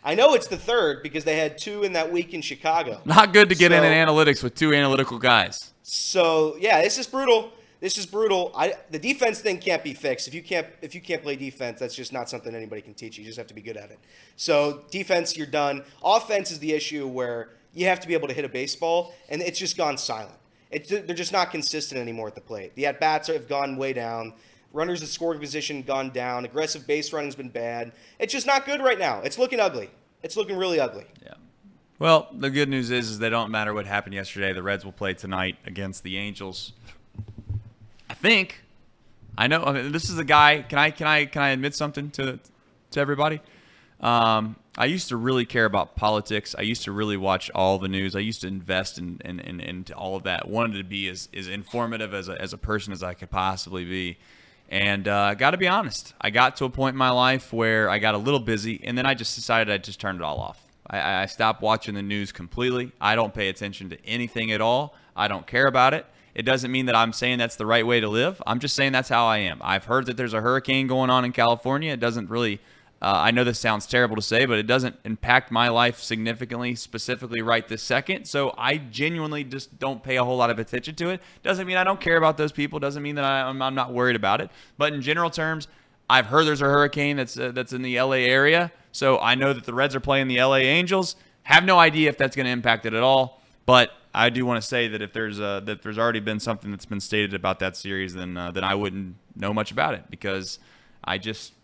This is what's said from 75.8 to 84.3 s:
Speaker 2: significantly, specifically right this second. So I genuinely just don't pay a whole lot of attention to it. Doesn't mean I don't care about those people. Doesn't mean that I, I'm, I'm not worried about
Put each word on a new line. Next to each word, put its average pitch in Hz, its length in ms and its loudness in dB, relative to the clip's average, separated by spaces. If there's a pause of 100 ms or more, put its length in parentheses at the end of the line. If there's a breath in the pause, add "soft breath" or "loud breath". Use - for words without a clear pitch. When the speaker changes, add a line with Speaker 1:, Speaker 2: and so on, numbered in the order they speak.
Speaker 2:
significantly, 120 720 -4
specifically 117 640 -8
right 113 240 2
this 113 160 -8
second. 131 440 -2
So 139 320 -2
I 131 200 0
genuinely 147 680 -4
just 131 340 -14
don't 135 240 -4
pay 131 140 -2
a 123 80 2
whole 127 100 0
lot 120 140 4
of 113 100 -2
attention 127 360 -8
to 170 160 -4
it. 185 100 -8 (200 loud breath)
Doesn't 185 260 -2
mean 185 100 0
I 185 80 4
don't 196 160 0
care 165 160 4
about 160 180 4
those 151 160 0
people. 147 280 -4
Doesn't 143 220 -4
mean 147 140 -6
that 143 80 -2
I, 135 200 2
I'm, 135 180 -4
I'm 135 140 -2
not 127 180 -2
worried 123 240 2
about 104 240 2